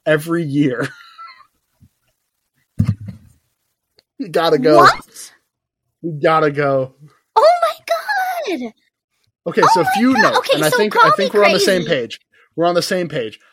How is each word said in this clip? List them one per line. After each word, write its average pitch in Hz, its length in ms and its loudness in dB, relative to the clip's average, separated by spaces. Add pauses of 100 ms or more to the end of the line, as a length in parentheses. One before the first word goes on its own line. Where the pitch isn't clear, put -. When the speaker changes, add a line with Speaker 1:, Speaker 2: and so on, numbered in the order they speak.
Speaker 1:
every 160 380 -2
year. 135 440 -2 (1900)
<laughs> - 100 0 (1300)
You 226 100 -10
gotta 160 300 0
go. 302 180 4
Speaker 2:
What? - 560 2 (680)
Speaker 1:
You 160 200 -8
gotta 156 280 2
go. 139 440 -2 (420)
Speaker 2:
Oh 622 260 6
my 679 960 -6
God. 240 140 -12 (760)
Speaker 1:
Okay, - 180 0
Speaker 2:
Oh - 80 4
Speaker 1:
so 392 100 4
Speaker 2:
my 740 120 -2
Speaker 1:
few 262 200 0
Speaker 2:
God. 605 80 2
Speaker 1:
notes, 571 160 2
Speaker 2:
Okay, - 180 0
Speaker 1:
and - 80 0
I - 40 0
Speaker 2:
so - 80 0
Speaker 1:
think, 311 160 0
Speaker 2:
call 453 120 4
Speaker 1:
I - 40 6
Speaker 2:
me 587 80 4
Speaker 1:
think 554 180 -2
we're - 120 4
on 679 60 2
the 539 80 0
same 311 260 0
Speaker 2:
crazy. - 20 -6 (140)
Speaker 1:
page. - 180 -14 (340)
We're 165 120 -2
on 175 80 0
the 170 80 0
same 180 260 -4
page. 123 320 -10 (120)